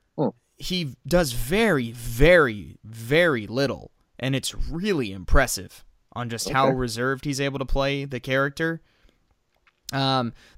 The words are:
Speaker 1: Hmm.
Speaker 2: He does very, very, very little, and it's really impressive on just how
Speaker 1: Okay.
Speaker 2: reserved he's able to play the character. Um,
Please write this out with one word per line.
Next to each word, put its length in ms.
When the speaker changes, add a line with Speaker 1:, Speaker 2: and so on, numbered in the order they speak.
Speaker 1:
Hmm. 120
Speaker 2:
He 380
does 260
very, 580
very, 920
very 640
little, 440
and 160
it's 200
really 560
impressive 720
on 160
just 200
how 180
Speaker 1:
Okay. 80
Speaker 2:
reserved 500
he's 160
able 180
to 60
play 400
the 160
character. 600
Um, 420